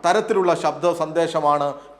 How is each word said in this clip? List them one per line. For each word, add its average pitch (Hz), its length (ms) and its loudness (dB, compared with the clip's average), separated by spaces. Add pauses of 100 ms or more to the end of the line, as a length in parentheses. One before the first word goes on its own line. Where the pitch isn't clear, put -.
തരത്തിലുള്ള 190 480 2
ശബ്ദ 160 380 -2
സന്ദേശമാണ് 156 840 0 (260)